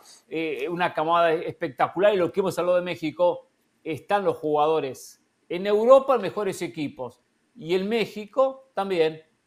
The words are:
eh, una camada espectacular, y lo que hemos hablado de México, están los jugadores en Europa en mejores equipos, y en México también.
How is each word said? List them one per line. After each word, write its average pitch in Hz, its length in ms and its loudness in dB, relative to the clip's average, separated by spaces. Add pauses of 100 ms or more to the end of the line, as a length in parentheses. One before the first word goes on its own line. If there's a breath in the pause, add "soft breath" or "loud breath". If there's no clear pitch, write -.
(300 loud breath)
eh, 156 400 -6
una 175 240 -2
camada 170 400 2
espectacular, 170 800 0
y 202 40 0
lo 170 140 0
que 196 100 0
hemos 185 180 -2
hablado 180 180 2
de 175 60 0
México, 165 640 -2 (360)
están 196 400 -4
los 165 140 0
jugadores 151 840 -2 (260)
en 180 160 -6
Europa 254 500 6
en 220 60 0
mejores 190 400 -4
equipos, 127 600 -10 (340)
y 160 180 -6
en 190 160 0
México 233 840 -2
también. 165 480 -2 (260)